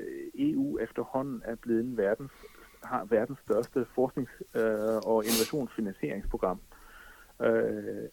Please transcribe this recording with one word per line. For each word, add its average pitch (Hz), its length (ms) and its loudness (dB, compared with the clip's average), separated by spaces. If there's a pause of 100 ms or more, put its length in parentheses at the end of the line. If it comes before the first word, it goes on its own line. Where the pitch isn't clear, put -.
(340)
E 160 220 0
U - 220 0
efterhånden 131 680 -4
er 117 100 -4
blevet 113 300 0
en 123 120 -4
verdens, 110 360 0 (520)
har 127 260 -4
verdens 107 340 2
største 117 500 2
forsknings-, 127 480 0 (120)
øh, 110 420 2
og 110 280 2
innovationsfinansieringsprogram. 117 1400 -2 (840)
Øh, 110 720 0